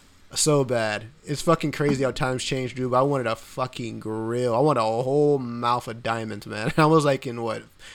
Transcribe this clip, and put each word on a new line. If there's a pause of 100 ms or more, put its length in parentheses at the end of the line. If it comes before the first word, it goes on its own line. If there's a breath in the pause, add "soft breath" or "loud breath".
(360 soft breath)
So
bad. (180)
It's
fucking
crazy
how
times
change,
dude.
But
I
wanted
a
fucking
grill.
I
wanted
a
whole
mouth
of
diamonds,
man.
<laughs>
I
was,
like,
in
what? (300 loud breath)